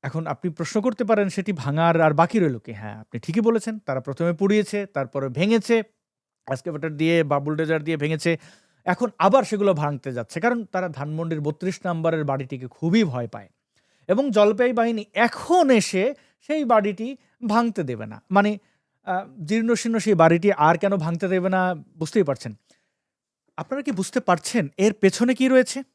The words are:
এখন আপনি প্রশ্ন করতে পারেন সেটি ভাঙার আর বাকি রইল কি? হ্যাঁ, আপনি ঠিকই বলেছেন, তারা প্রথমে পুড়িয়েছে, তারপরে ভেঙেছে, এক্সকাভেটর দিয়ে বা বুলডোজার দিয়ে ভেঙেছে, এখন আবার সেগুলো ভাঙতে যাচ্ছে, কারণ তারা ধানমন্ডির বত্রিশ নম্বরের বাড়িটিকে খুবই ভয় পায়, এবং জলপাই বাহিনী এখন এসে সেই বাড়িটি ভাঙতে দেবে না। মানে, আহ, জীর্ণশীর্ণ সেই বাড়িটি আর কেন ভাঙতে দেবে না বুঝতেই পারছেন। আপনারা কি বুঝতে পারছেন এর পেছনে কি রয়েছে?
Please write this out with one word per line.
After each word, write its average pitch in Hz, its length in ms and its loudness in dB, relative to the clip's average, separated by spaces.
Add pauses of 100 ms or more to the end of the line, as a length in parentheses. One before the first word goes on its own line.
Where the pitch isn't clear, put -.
এখন 160 240 -6
আপনি 180 240 -6
প্রশ্ন 165 300 -4
করতে 240 240 -2
পারেন 208 240 2
সেটি 196 240 -4
ভাঙার 160 480 2
আর 156 120 6
বাকি 165 260 2
রইল 147 200 2
কি? 117 140 -14
হ্যাঁ, 107 280 -12
আপনি 113 200 -10
ঠিকই 170 200 -2
বলেছেন, 220 380 0
তারা 131 220 -6
প্রথমে 151 320 -2
পুড়িয়েছে, 202 540 0
তারপরে 139 420 -4
ভেঙেছে, 214 540 0 (640)
এক্সকাভেটর 151 440 -6
দিয়ে 160 320 2
বা 143 180 0
বুলডোজার 151 440 -2
দিয়ে 160 120 -2
ভেঙেছে, 156 400 -2 (480)
এখন 180 240 -2 (100)
আবার 220 240 4
সেগুলো 196 320 0
ভাঙতে 147 380 -4
যাচ্ছে, 120 280 -8
কারণ 233 240 -2
তারা 185 240 -6
ধানমন্ডির 156 520 -6
বত্রিশ 151 460 -6
নম্বরের 165 380 -2
বাড়িটিকে 135 440 -6
খুবই 180 360 2
ভয় 123 240 -4
পায়, 104 200 -16 (600)
এবং 262 220 2
জলপাই 214 420 4
বাহিনী 226 320 0 (100)
এখন 269 560 2
এসে 220 440 2 (260)
সেই 302 240 -4
বাড়িটি 220 520 0 (300)
ভাঙতে 220 360 0
দেবে 117 240 -6
না। 107 240 -16
মানে, 202 280 2 (460)
আহ, 196 400 -8
জীর্ণশীর্ণ 226 540 0
সেই 208 160 2
বাড়িটি 170 380 4
আর 160 260 4
কেন 196 180 0
ভাঙতে 170 320 -4
দেবে 185 200 0
না 185 260 0
বুঝতেই 160 480 -4
পারছেন। 131 360 -4 (1000)
আপনারা 269 260 -8
কি 277 100 -4
বুঝতে 190 280 -2
পারছেন 175 560 0
এর 208 160 2
পেছনে 240 420 2
কি 262 140 0
রয়েছে? 262 340 2 (120)